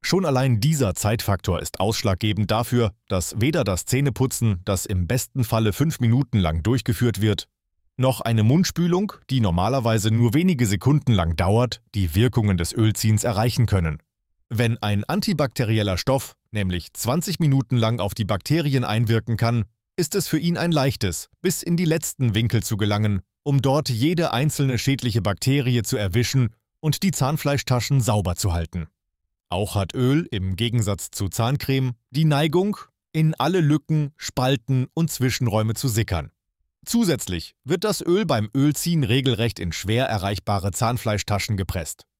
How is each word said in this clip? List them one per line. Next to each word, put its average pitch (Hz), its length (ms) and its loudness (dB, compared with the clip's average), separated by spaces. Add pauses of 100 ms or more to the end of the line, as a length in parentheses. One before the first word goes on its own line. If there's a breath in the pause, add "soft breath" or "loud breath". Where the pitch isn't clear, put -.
Schon 185 240 0
allein 127 360 2
dieser 135 340 0
Zeitfaktor 104 640 -2
ist - 200 -8
ausschlaggebend 104 680 0
dafür, 117 440 0 (160)
dass 95 320 -2
weder 151 240 0
das 95 200 -2
Zähneputzen, 120 760 0
das 98 220 -2
im 90 220 -2
besten 123 360 -2
Falle 110 300 0
fünf 151 260 -2
Minuten 120 400 2
lang 82 240 0
durchgeführt 117 560 0
wird, 104 300 0 (480)
noch 127 240 0
eine 113 220 2
Mundspülung, 175 680 2 (180)
die 135 120 2
normalerweise 110 720 2
nur 113 220 2
wenige 160 320 2
Sekunden 127 460 2
lang 82 240 2
dauert, 110 460 0 (140)
die 90 200 0
Wirkungen 107 400 2
des 87 160 -2
Ölziehens 107 540 2
erreichen 113 400 0
können. 82 320 0 (500)
Wenn 117 300 0
ein 104 260 -2
antibakterieller 117 920 0
Stoff - 380 -2 (160)
nämlich 92 420 -4
zwanzig 160 480 -2
Minuten 135 340 2
lang 113 240 0
auf 95 140 -2
die 113 100 -4
Bakterien 131 640 0
einwirken 113 500 0
kann, 117 300 0 (320)
ist 180 180 -2
es 196 120 0
für 160 120 0
ihn 170 180 0
ein 170 140 0
leichtes, 131 580 -2 (120)
bis - 220 -2
in 170 120 0
die 175 100 0
letzten 147 500 0
Winkel 117 280 2
zu 110 140 -4
gelangen, 104 440 0 (220)
um 139 180 2
dort 135 280 2
jede 156 420 0
einzelne 135 460 0
schädliche 120 440 0
Bakterie 120 600 0
zu 127 160 -4
erwischen 110 520 0 (300)
und 156 240 -2
die 190 80 2
Zahnfleischtaschen 143 880 0
sauber 101 360 0
zu 92 180 -2
halten. 85 340 -4 (640)
Auch 101 260 -4
hat 98 200 -2
Öl, 135 360 2
im 92 240 -2
Gegensatz 107 560 -2
zu 98 180 -4
Zahncreme, 131 640 -2 (180)
die 156 140 0
Neigung, 160 520 2 (340)
in 156 240 2
alle 170 260 2
Lücken, 151 560 0
Spalten 131 760 0
und 165 160 0
Zwischenräume 113 640 0
zu 135 140 -4
sickern. 101 440 -2 (540)
Zusätzlich 147 800 -2
wird 175 200 -2
das 214 180 -2
Öl 190 240 2
beim 113 300 0
Ölziehen 147 480 0
regelrecht 117 560 0
in 90 120 -4
schwer 113 340 -2
erreichbare 101 680 -2
Zahnfleischtaschen 107 840 -2
gepresst. - 480 -6 (140)